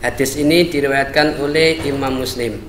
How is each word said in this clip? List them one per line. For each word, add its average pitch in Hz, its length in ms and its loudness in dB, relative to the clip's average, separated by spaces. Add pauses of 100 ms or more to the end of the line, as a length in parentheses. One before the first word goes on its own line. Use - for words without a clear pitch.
Hadis 131 320 -2
ini 160 320 4
diriwayatkan 143 720 0
oleh 156 480 2
Imam 135 320 -2
Muslim. 117 500 -4